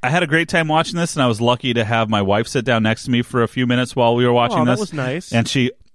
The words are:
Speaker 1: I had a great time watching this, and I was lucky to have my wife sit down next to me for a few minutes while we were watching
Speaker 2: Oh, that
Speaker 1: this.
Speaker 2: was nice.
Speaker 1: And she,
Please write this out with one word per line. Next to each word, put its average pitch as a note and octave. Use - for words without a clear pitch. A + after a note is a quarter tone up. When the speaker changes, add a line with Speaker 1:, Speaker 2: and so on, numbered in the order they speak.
Speaker 1:
I B2+
had F3
a -
great D#3+
time E3
watching D#3+
this, E3+
and D3
I B2+
was A2
lucky A#2+
to A#2
have A2+
my G#2
wife G2+
sit B2
down A2+
next A2
to C3
me A#2+
for A#2+
a G#2+
few B2+
minutes B2
while A#2+
we B2
were A#2+
watching A#2+
Speaker 2:
Oh, -
that -
Speaker 1:
this. B2+
Speaker 2:
was G#3
nice. C#3+
Speaker 1:
And A#2
she, B2